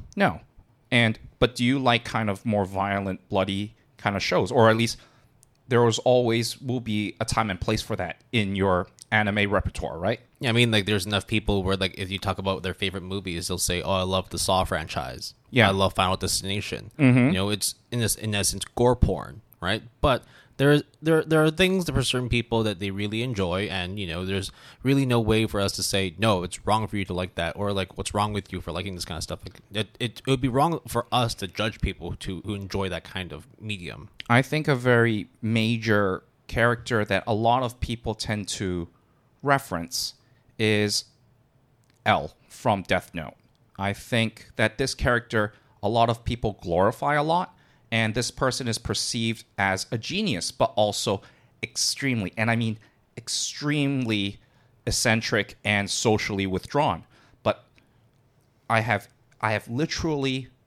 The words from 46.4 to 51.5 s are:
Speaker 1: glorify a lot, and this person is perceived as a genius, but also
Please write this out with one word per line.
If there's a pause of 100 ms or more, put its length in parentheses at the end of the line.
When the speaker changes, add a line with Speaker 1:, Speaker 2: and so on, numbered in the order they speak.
Speaker 1:
glorify
a
lot, (380)
and
this
person
is
perceived (140)
as
a
genius,
but
also (400)